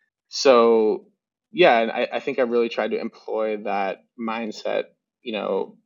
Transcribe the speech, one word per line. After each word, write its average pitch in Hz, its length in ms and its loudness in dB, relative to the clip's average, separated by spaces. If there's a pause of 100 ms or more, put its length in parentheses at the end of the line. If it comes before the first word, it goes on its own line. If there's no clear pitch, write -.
(280)
so, 117 760 4 (460)
yeah, 151 260 4
and 113 140 0
I, - 220 -2
I 120 60 -4
think 135 200 -6
I - 20 2
really 117 260 0
tried 110 220 -4
to 110 100 -4
employ 110 580 -6
that 101 460 -6 (140)
mindset, 110 680 -6 (360)
you 117 120 -10
know, 98 520 -6